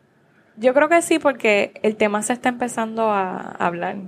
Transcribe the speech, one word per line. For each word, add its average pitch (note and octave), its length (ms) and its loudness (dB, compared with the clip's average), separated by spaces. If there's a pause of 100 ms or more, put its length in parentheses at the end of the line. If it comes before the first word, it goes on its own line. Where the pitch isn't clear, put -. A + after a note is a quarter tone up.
(560)
yo B3+ 200 2
creo D4 120 4
que E4+ 140 6
sí, E4 160 2
porque A#3+ 640 2
el G#3+ 140 0
tema G#3 260 0
se B3 120 -2
está B3 160 -2
empezando A3+ 640 -4
a F#3 280 -2 (180)
hablar F3+ 380 -4 (120)